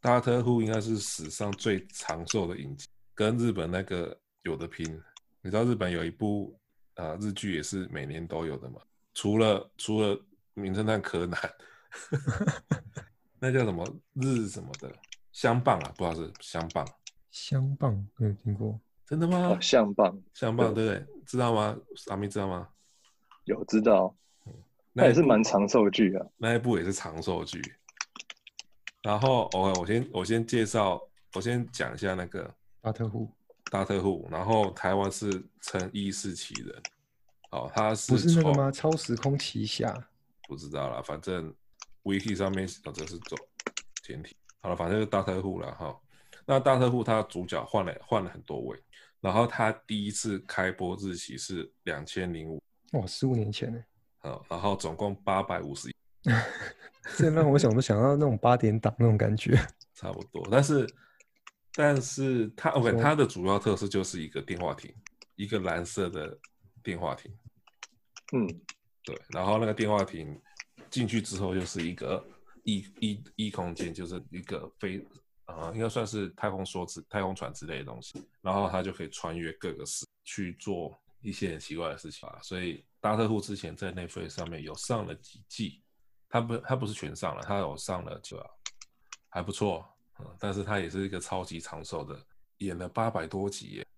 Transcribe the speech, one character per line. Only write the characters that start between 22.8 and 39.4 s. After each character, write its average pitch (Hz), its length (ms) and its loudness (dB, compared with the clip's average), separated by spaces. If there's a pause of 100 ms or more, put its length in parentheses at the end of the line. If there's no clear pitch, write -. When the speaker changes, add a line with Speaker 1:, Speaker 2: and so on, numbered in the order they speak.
Speaker 3:
有， - 220 -2
知 110 140 4
道。 98 360 6 (300)
Speaker 1:
嗯。 - 60 -16 (400)
Speaker 3:
那 139 140 8
也 120 80 10
是 165 80 8
蛮 117 200 8
长 101 260 4
寿 107 220 6
剧 95 260 4
啊。 - 100 -4 (100)
Speaker 1:
那 113 180 2
一 117 40 4
部 113 200 2
也 85 60 0
是 95 80 0
长 82 300 -6
寿 82 220 -2
剧。 - 160 -8 (1400)
然 107 160 2
后， 123 340 4
OK， 95 280 4
我 85 60 -4
先， 120 260 0
我 92 120 -2
先 113 200 2
介 113 220 2
绍， 98 340 2 (340)
我 95 60 -4
先 120 300 -2
讲 60 240 -4
一 - 20 -10
下 95 180 -2
那 90 120 -4
个 87 260 -10 (280)
Speaker 2:
大 - 100 -2
特 113 180 -2
户。 107 220 -6 (400)
Speaker 1:
大 98 140 2
特 95 180 0
户， 90 280 0
然 82 140 -2
后 104 280 4
台 95 220 0
湾 98 180 2
是 98 280 -2 (200)
称 92 320 -4
伊 101 180 -2
势 92 240 -6
奇 - 280 -10
人。 - 200 -14 (680)
好， 64 220 -6
他 110 220 4
是 - 140 -6
从 131 80 8
Speaker 2:
不 107 40 6
是 165 160 8
那 165 60 8
个 147 120 6
吗？ 139 180 4
超 156 240 2
时 127 180 -2
空 139 240 0
奇 110 260 -4